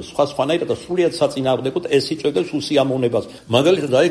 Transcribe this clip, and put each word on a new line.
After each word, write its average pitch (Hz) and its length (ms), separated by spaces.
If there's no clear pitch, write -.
სხვა - 180
სხვანაირად 143 460
და 113 80
სრულიად 175 400
საწინააღმდეგოდ 131 720
ეს 139 220
იწვევს 147 420
უსიამოვნებას. 131 720
მაგალითად, 143 420
აი, 139 200